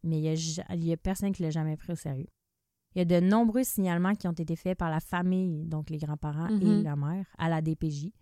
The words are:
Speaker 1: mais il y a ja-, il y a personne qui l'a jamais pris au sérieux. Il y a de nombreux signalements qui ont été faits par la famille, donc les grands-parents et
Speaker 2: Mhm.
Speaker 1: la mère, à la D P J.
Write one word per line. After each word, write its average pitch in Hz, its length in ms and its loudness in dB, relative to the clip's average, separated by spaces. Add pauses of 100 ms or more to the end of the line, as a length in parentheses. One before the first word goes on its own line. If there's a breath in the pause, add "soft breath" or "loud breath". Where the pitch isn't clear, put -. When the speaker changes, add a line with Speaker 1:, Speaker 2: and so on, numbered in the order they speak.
Speaker 1:
mais 160 160 0
il 151 60 0
y 156 40 2
a 160 60 2
ja-, 160 360 -4
il 170 140 -2
y 165 80 2
a 165 40 2
personne 196 360 -2
qui 185 100 -4
l'a 160 80 0
jamais 156 260 -2
pris - 160 -10
au 165 40 -2
sérieux. 143 320 -8 (640)
Il 185 60 2
y - 20 4
a - 20 4
de 175 220 6
nombreux 226 380 4
signalements 185 500 0
qui 202 140 -2
ont 170 40 0
été 165 240 -4
faits 185 220 -2
par 170 120 -2
la 156 100 0
famille, 180 640 0
donc 156 240 -6
les 156 80 -6
grands-parents 151 500 -4
et 208 160 2
Speaker 2:
Mhm. 208 200 6
Speaker 1:
la 147 120 -2
mère, 165 300 -4 (100)
à 165 140 -2
la 160 100 2
D 160 140 0
P 160 160 -4
J. 147 320 -8